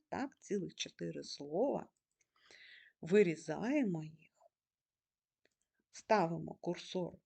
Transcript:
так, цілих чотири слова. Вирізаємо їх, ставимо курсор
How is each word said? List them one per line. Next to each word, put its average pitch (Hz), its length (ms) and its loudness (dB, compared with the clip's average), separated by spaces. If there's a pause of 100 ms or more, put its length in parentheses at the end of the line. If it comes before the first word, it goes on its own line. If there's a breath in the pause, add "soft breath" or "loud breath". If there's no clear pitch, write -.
так, 247 300 -4
цілих 180 360 -4
чотири 160 480 -6
слова. 143 640 -2 (1120 loud breath)
Вирізаємо 180 1000 4
їх, 156 280 -16 (1600)
ставимо 165 640 0
курсор - 720 -6